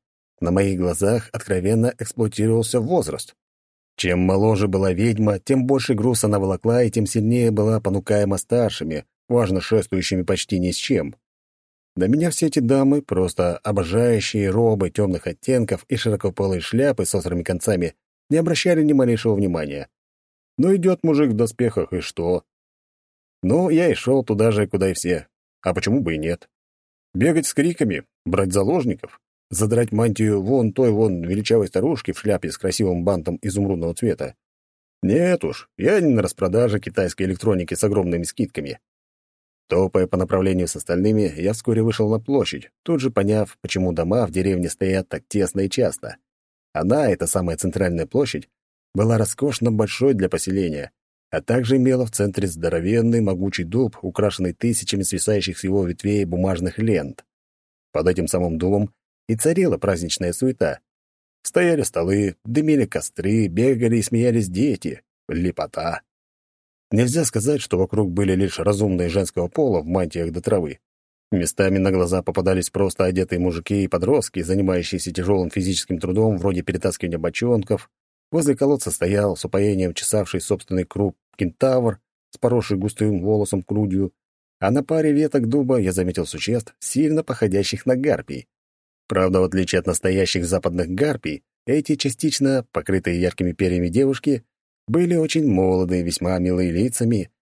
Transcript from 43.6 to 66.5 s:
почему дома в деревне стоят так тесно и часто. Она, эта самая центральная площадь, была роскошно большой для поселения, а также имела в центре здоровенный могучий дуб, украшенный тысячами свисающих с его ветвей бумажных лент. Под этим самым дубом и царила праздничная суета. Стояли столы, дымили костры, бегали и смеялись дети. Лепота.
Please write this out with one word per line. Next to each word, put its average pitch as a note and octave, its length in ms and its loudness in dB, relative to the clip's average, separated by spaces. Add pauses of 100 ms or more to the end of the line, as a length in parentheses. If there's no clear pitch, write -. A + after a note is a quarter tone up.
почему F#2 320 -2
дома F2+ 340 0
в E2 40 -6
деревне F2+ 380 0
стоят F#2+ 400 -2
так D#2+ 180 -8
тесно G2 340 0
и G2 80 0
часто. E2+ 480 -2 (560)
Она, A2 360 2
эта E2+ 180 0
самая F2 300 -2
центральная F2 480 -2
площадь, - 440 -4 (440)
была A2 240 2
роскошно A#2 540 0
большой A2+ 420 2
для F#2+ 160 0
поселения, E2+ 600 -4 (400)
а - 100 -4
также B2 360 2
имела B2+ 280 2
в A2+ 60 -8
центре G2+ 360 -2
здоровенный F2+ 760 0
могучий F#2+ 420 -2
дуб, G#2+ 380 -2
украшенный F#2 520 -2
тысячами G#2+ 500 -2
свисающих F#2 540 -2
с - 60 -14
его F#2+ 220 0
ветвей G2 400 -2
бумажных F2+ 520 -2
лент. G2+ 480 -2 (640)
Под D#2 160 0
этим F2+ 200 0
самым F2 300 -2
дубом G2+ 360 0 (340)
и A2+ 80 0
царила E3 420 0
праздничная F2 560 -2
суета. A#2+ 480 -2 (640)
Стояли E3+ 400 2
столы, F#2+ 600 0
дымили C#3+ 420 2
костры, G2+ 640 -2
бегали A#2 500 2
и A2 40 0
смеялись A2+ 480 0
дети. F#2 520 -4 (260)
Лепота. E2 760 -4 (920)